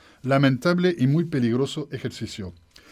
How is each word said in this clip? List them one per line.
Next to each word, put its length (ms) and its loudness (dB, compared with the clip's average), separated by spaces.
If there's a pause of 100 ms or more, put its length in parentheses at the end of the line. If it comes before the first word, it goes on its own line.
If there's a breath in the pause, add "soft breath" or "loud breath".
(220 soft breath)
Lamentable 760 2
y 100 2
muy 180 2
peligroso 680 -2
ejercicio. 640 -10 (380 soft breath)